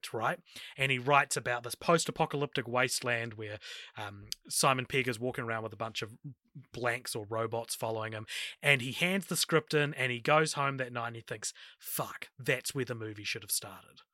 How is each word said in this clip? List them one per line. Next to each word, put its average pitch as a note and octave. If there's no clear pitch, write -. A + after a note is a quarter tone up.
right? B2+
And C3+
he B2+
writes C#3+
about B2
this A#2+
post-apocalyptic D3
wasteland A#2+
where, G#2+
um, G2+
Simon C3
Pegg C3
is A#2
walking B2
around A2+
with A2
a G#2
bunch A2
of G#2
blanks A#2+
or G#2+
robots A2+
following A2
him, G#2+
and C#3+
he B2+
hands F3+
the F3+
script -
in, D3
and B2+
he A#2+
goes D3+
home C#3
that B2
night A#2
and A#2
he A2+
thinks, -
"Fuck, -
that's B2+
where C3
the A#2+
movie G#2+
should G#2
have G#2
started." -